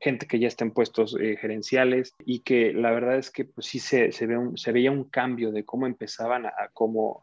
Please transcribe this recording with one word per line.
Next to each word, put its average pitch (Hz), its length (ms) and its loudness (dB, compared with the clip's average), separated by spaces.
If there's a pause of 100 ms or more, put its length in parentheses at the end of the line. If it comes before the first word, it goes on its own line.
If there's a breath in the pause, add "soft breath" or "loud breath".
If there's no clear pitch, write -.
gente 131 260 -2
que 117 140 0
ya 120 80 4
está 113 160 -2
en 110 80 -2
puestos, 113 480 0
eh, 107 160 0
gerenciales, 127 800 0 (100)
y 123 140 -2
que 120 320 4
la 117 180 2
verdad 120 260 2
es 131 140 -4
que, 135 140 -6
pues, - 240 -12
sí 131 100 -8
se, 120 320 2
se - 160 -4
ve 117 100 0
un, 123 220 -2
se 123 140 -4
veía 123 180 4
un 139 140 -2
cambio 123 480 -2
de 107 120 -4
cómo 127 220 -4
empezaban 120 600 -4
a, - 20 -4
a 104 240 -6
cómo, 110 500 -2